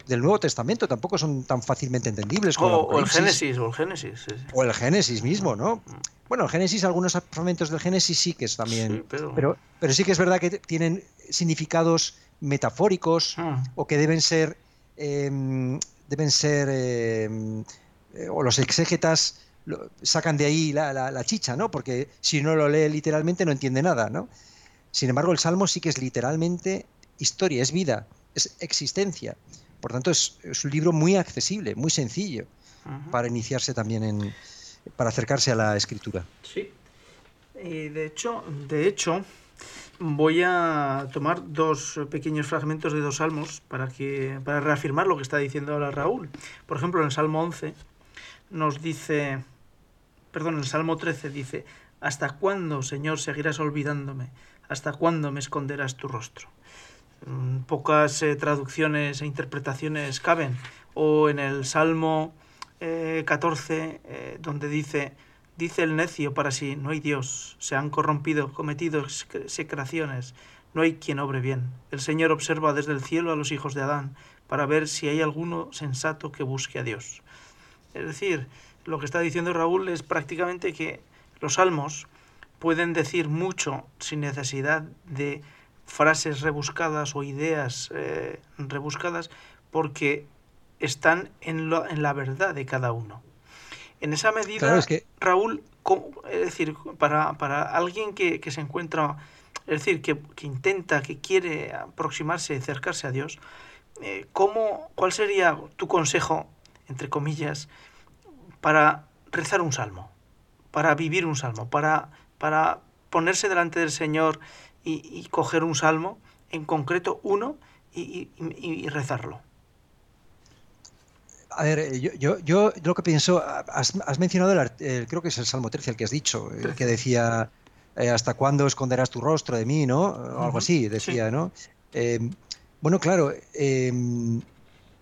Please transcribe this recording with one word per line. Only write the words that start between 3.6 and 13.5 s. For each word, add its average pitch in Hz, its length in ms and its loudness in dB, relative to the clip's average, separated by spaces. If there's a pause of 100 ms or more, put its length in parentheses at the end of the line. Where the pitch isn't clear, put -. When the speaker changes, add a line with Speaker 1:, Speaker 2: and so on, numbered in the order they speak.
Speaker 2:
el 117 60 -2
Génesis, 143 480 -6
sí, - 160 -12
sí. 131 160 -12
Speaker 1:
O 131 100 4
el 117 100 4
Génesis 127 500 2
mismo, 180 320 2
¿no? 208 220 0
Speaker 2:
Mm. - 40 -14 (480)
Speaker 1:
Bueno, 494 160 2
el - 40 0
Génesis, 180 340 2
algunos 180 300 2 (180)
fragmentos 170 380 0
del 156 100 -4
Génesis 180 400 2
sí 170 140 0
que - 120 -4
es 107 100 -2
también 113 440 -2
Speaker 2:
Sí, - 100 -12
pero 143 260 -6
Speaker 1:
pero... 139 220 2 (220)
pero 139 140 2
sí 185 100 4
que 190 80 2
es 165 80 4
verdad 185 200 6
que 175 120 2
t-, 196 80 -6
tienen 165 440 0 (260)
significados 165 840 2 (240)
metafóricos 160 1000 2
Speaker 2:
Mm. 147 260 -2 (120)